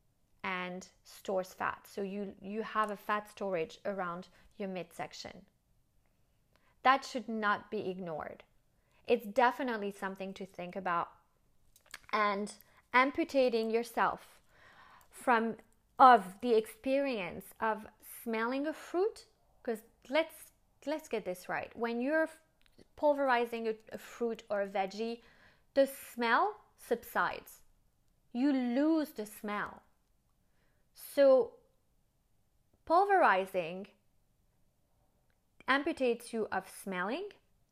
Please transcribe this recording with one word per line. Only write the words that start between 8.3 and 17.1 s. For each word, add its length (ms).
It's 200
definitely 640
something 440
to 120
think 300
about. 340
And 400
amputating 760
yourself 560
from, 460
of 260
the 140
experience 920